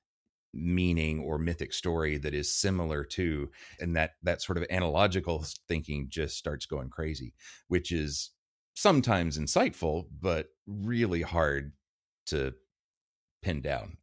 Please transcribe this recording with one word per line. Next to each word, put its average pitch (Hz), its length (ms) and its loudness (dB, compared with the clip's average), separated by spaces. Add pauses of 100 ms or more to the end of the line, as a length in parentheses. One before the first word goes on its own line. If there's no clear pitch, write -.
(520)
meaning 82 680 2
or 76 180 -2
mythic 80 340 -2
story 80 460 0
that 71 160 -4
is 73 180 -2
similar 82 520 0
to, 76 480 -2 (260)
and 85 160 -2
that, 78 300 0
that 85 180 0
sort 87 160 -2
of 82 100 -2
analogical 87 760 2 (240)
thinking 76 400 -2
just 73 280 -4
starts 73 300 -6
going 67 240 -6
crazy, 73 440 -6 (340)
which 87 240 2
is 76 380 -2 (440)
sometimes 104 640 4
insightful, 82 680 2 (140)
but 85 280 0 (180)
really 104 560 0
hard 73 500 2 (540)
to 67 260 0 (880)
pin 80 180 -2
down 64 420 -4